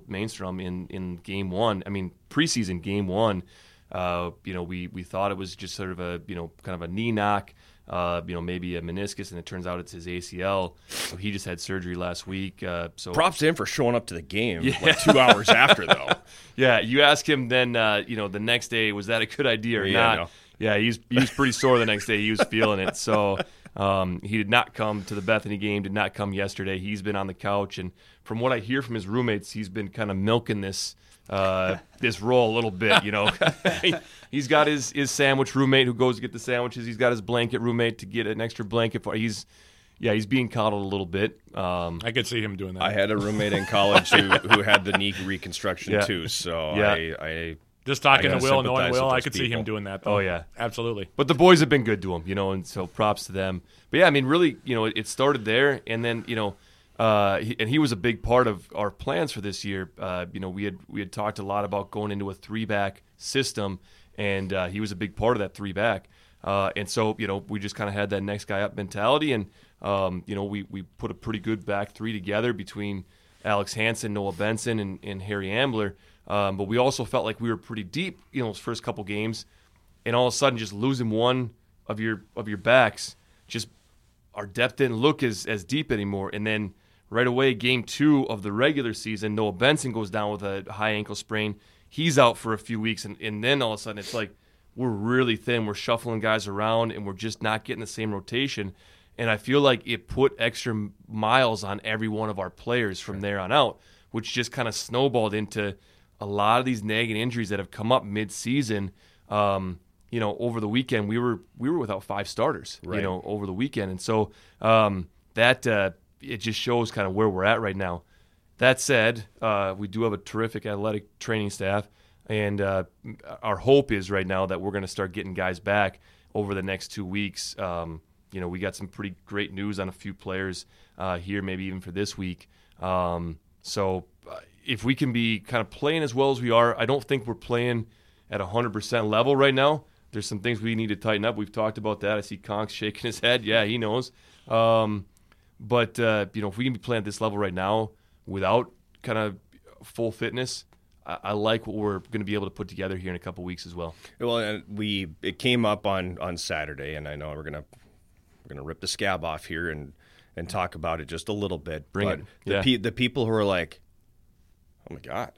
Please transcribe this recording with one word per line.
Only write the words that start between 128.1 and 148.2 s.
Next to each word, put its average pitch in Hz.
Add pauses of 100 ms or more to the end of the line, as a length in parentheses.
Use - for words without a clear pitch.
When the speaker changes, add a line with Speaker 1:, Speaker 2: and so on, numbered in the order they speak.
Speaker 1:
you 95
know, 90
we 90
got 95
some 98
pretty 98 (100)
great 101
news 98
on 95
a -
few 98
players, 95 (320)
uh, 92
here, 98
maybe 92
even 92
for 92
this 101
week. 92 (300)
Um, 87 (220)
so, 95 (240)
uh, - (280)
if 110
we 127
can 131
be 113
kinda 113
playing 156
as 120
well 135
as 123
we 120
are, 117
I 113
don't 131
think 123
we're 110
playing 120 (440)
at 101
a 98
hundred 113
percent 107
level 120
right 139
now. 139 (280)
There's 107
some 104
things 110
we 113
need 110
to 104
tighten 107
up. 113
We've 104
talked 110
about 104
that. 104
I 101
see 98
Conk 104
shaking -
his 117
head. 120
Yeah, 107
he 113
knows. 117 (360)
Um, 113 (540)
but, 117
uh, 107
you 110
know, 104
if 92
we 123
can 131
be 104
playing 117
at 98
this 101
level 104
right 98
now 107 (340)